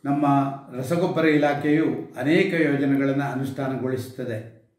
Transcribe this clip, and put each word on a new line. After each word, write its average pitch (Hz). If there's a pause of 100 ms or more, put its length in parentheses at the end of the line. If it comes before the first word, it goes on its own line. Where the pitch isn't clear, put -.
ನಮ್ಮ 143 (520)
ರಸಗೊಬ್ಬರ 170
ಇಲಾಖೆಯು 147 (340)
ಅನೇಕ 170
ಯೋಜನೆಗಳನ್ನ 139
ಅನುಷ್ಠಾನಗೊಳಿಸುತ್ತದೆ. 127 (200)